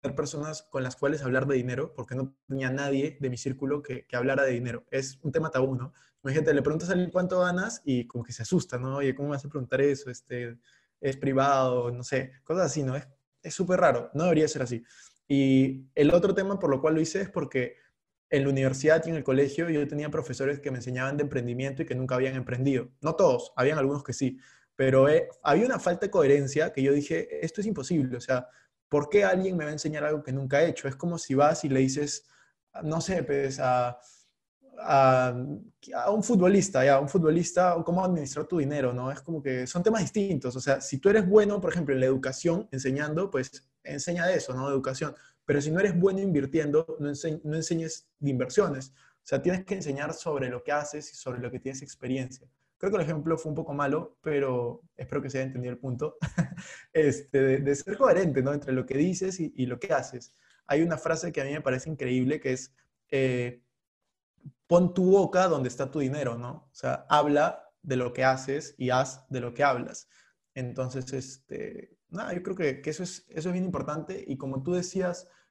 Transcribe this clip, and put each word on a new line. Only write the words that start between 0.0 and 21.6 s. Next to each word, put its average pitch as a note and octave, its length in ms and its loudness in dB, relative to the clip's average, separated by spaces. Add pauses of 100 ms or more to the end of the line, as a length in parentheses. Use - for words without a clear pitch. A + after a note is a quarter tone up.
tener C3+ 120 -4
personas D3+ 560 -6
con C3+ 120 -4
las B2+ 120 -4
cuales C#3+ 280 0
hablar C3 240 0
de C#3 100 2
dinero, B2 400 -4
porque B2+ 180 -10
no C3+ 220 -6 (100)
tenía C3+ 240 -4
nadie C#3 480 -2
de C3 120 -2
mi A#2+ 80 -8
círculo C3+ 440 -4
que, C3 240 -12
que - 100 -8
hablara C3+ 280 2
de C3 80 2
dinero. A#2+ 380 -6
Es C3+ 320 -6
un D3 100 -4
tema D#3 180 -2
tabú, C3 240 0
¿no? B2+ 200 -8 (280)
Imagínate, D3+ 300 2
le C#3+ 80 4
preguntas D#3 300 -2
a - 20 2
alguien F3+ 180 2
cuánto F3+ 300 0
ganas F3+ 420 0
y B2 240 0
como A#2 180 -8
que - 100 -14
se - 80 -10
asusta, C3 360 0
¿no? C3 200 -6
"Oye, C3+ 160 0
¿cómo C#3+ 160 -4
me C#3+ 60 -4
vas C3+ 100 -10
a - 20 -10
preguntar C3 320 -2
eso? C#3 300 2
Este, A#2+ 480 -10 (420)
es C3+ 160 -2
privado", C3+ 760 2
no B2 120 -10
sé, C3 300 -4 (120)
cosas F3 220 0
así, D3 160 -4
¿no? C3 120 -2
Es, C#3+ 140 -8 (340)
es E3 120 -12
súper F3+ 260 0
raro, B2 320 4
no D3+ 120 0
debería D#3 240 4
ser D3 140 -4
así. A#2 220 -6 (440)
Y C3+ 680 4
el D3+ 180 6
otro F3 220 4
tema G3 240 0
por F3+ 100 0
lo C3+ 120 2
cual D#3 140 2
lo D#3+ 60 2
hice D#3+ 220 -2
es F#3+ 80 -8
porque C3 460 -4 (520)
en C#3+ 140 2
la C#3 80 2
universidad C3+ 560 2
y E3+ 40 -4
en E3 60 -2
el D3 80 -6
colegio C#3 460 0
yo D3 180 0
tenía D3 220 -6
profesores C#3 500 -4
que C#3+ 100 -8
me B2+ 80 -6
enseñaban B2+ 380 -4
de D3 60 -2
emprendimiento C3 600 -4